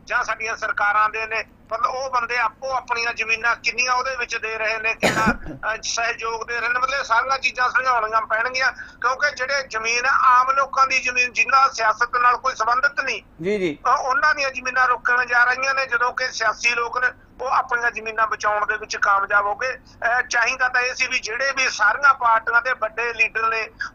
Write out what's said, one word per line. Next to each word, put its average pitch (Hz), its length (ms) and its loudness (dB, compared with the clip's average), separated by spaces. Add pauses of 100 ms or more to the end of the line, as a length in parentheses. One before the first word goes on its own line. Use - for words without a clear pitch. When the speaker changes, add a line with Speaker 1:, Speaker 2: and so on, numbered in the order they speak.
Speaker 1:
ਜਾਂ 233 180 -2
ਸਾਡੀਆਂ 220 320 -6
ਸਰਕਾਰਾਂ 214 520 0
ਦੇ 220 180 -4
ਨੇ, 220 180 -6 (280)
ਮਤਲਬ 233 140 0
ਉਹ 262 240 -4
ਬੰਦੇ 240 280 -2
ਆਪੋ 240 320 -2
ਆਪਣੀਆਂ 233 440 -2
ਜ਼ਮੀਨਾਂ 220 420 0
ਕਿੰਨੀਆਂ 240 360 -2
ਉਹਦੇ 254 240 -2
ਵਿੱਚ 240 200 -6
ਦੇ 220 220 -6
ਰਹੇ 220 200 -2
ਨੇ, 220 160 -2
ਕਿੰਨਾ, 220 300 0
Speaker 2:
<coughs> 214 500 -4
Speaker 1:
ਅਹ, 220 80 -8
ਸਹਿਯੋਗ 226 640 -4
ਦੇ 233 120 -4
ਰਹੇ 233 80 -2
ਨੇ। 247 100 0
ਮਤਲਬ 262 200 0
ਇਹ 262 60 -4
ਸਾਰੀਆਂ 262 340 2
ਚੀਜ਼ਾਂ 247 320 0
ਸਮਝਾਉਣੀਆਂ 226 520 2
ਪੈਣਗੀਆਂ 247 500 0
ਕਿਉਂਕਿ 262 540 -4 (100)
ਜਿਹੜੇ 262 180 -2 (160)
ਜ਼ਮੀਨ 226 360 -2
ਆ, 247 340 6
ਆਮ 254 100 2
ਲੋਕਾਂ 269 360 2
ਦੀ 262 140 0
ਜ਼ਮੀਨ, 247 320 0
ਜਿਨ੍ਹਾਂ 262 360 4
ਸਿਆਸਤ 226 480 0
ਨਾਲ 247 200 4
ਕੋਈ 254 180 -2
ਸੰਬੰਧਿਤ 254 460 0
ਨਹੀਂ, 247 220 -4 (200)
Speaker 2:
ਜੀ, 202 160 0
ਜੀ। 165 280 -2
Speaker 1:
ਅਹ, 240 40 4
ਉਹਨਾਂ 277 440 2
ਦੀਆਂ 277 160 -2
ਜ਼ਮੀਨਾਂ 254 380 0
ਰੋਕਣ 247 380 2
ਜਾ 240 180 4
ਰਹੀਆਂ 262 300 0
ਨੇ, 269 120 0
ਜਦੋਂ 247 260 0
ਕਿ 254 160 -4
ਸਿਆਸੀ 226 420 0
ਲੋਕ 233 340 -2
ਨੇ 247 40 2 (320)
ਉਹ 254 80 -4
ਆਪਣੀਆਂ 240 420 0
ਜ਼ਮੀਨਾਂ 220 360 -2
ਬਚਾਉਣ 208 400 0
ਦੇ 214 100 -2
ਵਿੱਚ 214 200 -8
ਕਾਮਯਾਬ 202 500 2
ਹੋ 208 100 -2
ਗਏ। 254 180 -4
ਅਹ, 240 480 -2
ਚਾਹੀਦਾ 254 460 0
ਤਾਂ 247 120 2
ਇਹ 254 140 -2
ਸੀ 254 120 0
ਵੀ 254 120 -2
ਜਿਹੜੇ 247 380 -2
ਵੀ 262 120 2
ਸਾਰੀਆਂ 254 460 2
ਪਾਰਟੀਆਂ 233 480 2
ਦੇ 254 100 -2
ਵੱਡੇ 233 420 -4
ਲੀਡਰ 220 340 0
ਨੇ, 220 220 -2 (240)